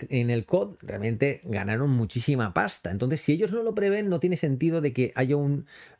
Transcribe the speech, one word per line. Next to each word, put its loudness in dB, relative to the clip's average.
en 2
el 0
cod, 0
realmente -2
ganaron 0
muchísima 0
pasta. -2
Entonces, -2
si 2
ellos 0
no -2
lo -2
prevén, 0
no 0
tiene 0
sentido 0
de 0
que 0
haya 2
un, 0